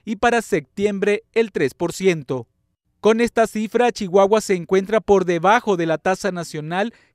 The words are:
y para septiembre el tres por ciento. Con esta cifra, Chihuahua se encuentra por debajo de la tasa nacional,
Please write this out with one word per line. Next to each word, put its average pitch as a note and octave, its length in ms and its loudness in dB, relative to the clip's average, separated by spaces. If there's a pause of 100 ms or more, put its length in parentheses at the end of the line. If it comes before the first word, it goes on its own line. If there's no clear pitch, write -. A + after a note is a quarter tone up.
y G#3+ 100 -6
para A#3 260 0
septiembre G3+ 840 -2 (100)
el A3+ 180 0
tres C#3+ 220 -2
por F3 180 -6
ciento. D3+ 560 -2 (540)
Con A3 180 4
esta A#3 260 2
cifra, A3 460 0
Chihuahua G3 480 2
se G3+ 140 -4
encuentra F#3+ 480 -2
por F#3+ 240 2
debajo F#3 500 2
de E3+ 100 -2
la D#3+ 120 -2
tasa F#3+ 340 -2
nacional, E3+ 600 -6 (220)